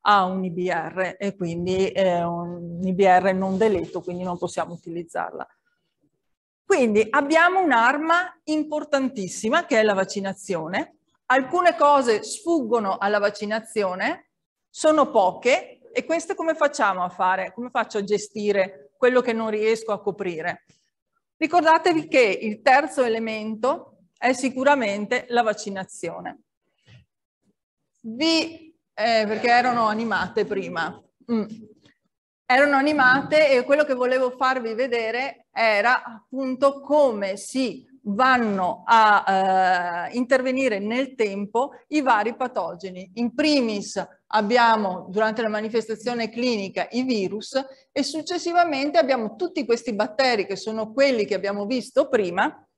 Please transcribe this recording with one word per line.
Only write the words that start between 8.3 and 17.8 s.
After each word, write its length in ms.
importantissima 1200
che 160
è 20
la 120
vaccinazione. 1040
Alcune 480
cose 480
sfuggono 760
alla 200
vaccinazione, 1120
sono 400
poche, 680
e 120
queste 300
come 200
facciamo 480
a 60
fare? 440
Come 180
faccio 280